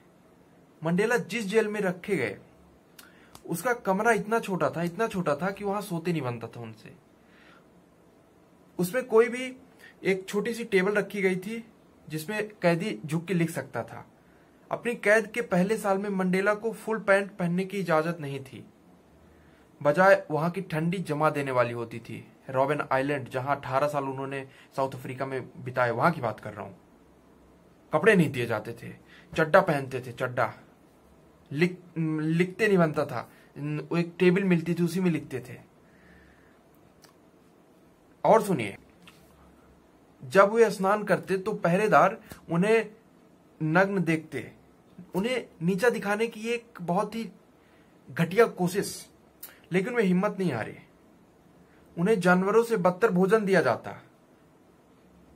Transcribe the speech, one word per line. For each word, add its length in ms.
मंडेला 320
जिस 300
जेल 220
में 120
रखे 360
गए, 220
उसका 260
कमरा 400
इतना 260
छोटा 320
था, 120
इतना 240
छोटा 300
था 140
कि 140
वहां 180
सोते 300
नहीं 100
बनता 240
था 140
उनसे। 340
उसमें 280
कोई 220
भी, 280
एक 240
छोटी 260
सी 100
टेबल 280
रखी 300
गई 140
थी 300
जिसमें 400
कैदी 440
झुक 180
के 100
लिख 160
सकता 340
था। 220
अपनी 220
कैद 320
के 160
पहले 340
साल 220
में 120
मंडेला 440
को 180
फुल 260
पैंट 320
पहनने 340
की 140
इजाजत 420
नहीं 240
थी, 220
बजाय 480
वहां 200
की 100
ठंडी 380
जमा 320
देने 200
वाली 220
होती 260
थी। 340
रॉबिन 320
आइलैंड, 360
जहां 280
अठारह 320
साल 160
उन्होंने 440
साउथ 140
अफ्रीका 360
में 380
बिताए, 260
वहां 220
की 80
बात 200
कर 120
रहा 120
हूं। 80
कपड़े 240
नहीं 140
दिए 160
जाते 260
थे, 200
चड्डा 240
पहनते 400
थे, 120
चड्डा। 420
लिख-, 460
लिखते 480
नहीं 100
बनता 280
था, 240
वो 380
एक 220
टेबल 260
मिलती 300
थी, 100
उसी 160
में 100
लिखते 300
थे। 200
और 180
सुनिए, 360
जब 280
वे 180
स्नान 340
करते 340
तो 140
पहरेदार 680
उन्हें 400
नग्न 400
देखते। 500
उन्हें 340
नीचा 280
दिखाने 360
की 220
एक 340
बहुत 320
ही 160
घटिया 360
कोशिश, 640
लेकिन 220
वे 80
हिम्मत 360
नहीं 140
हारे। 300
उन्हें 220
जानवरों 420
से 140
बदतर 340
भोजन 340
दिया 160
जाता, 420